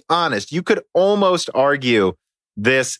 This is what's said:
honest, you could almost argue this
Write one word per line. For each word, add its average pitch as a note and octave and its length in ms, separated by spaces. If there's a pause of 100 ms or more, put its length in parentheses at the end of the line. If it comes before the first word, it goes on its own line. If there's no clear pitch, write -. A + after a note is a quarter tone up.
honest, D#3+ 420
you E3+ 120
could - 200 (100)
almost F#3+ 600
argue B2+ 600 (440)
this B2+ 420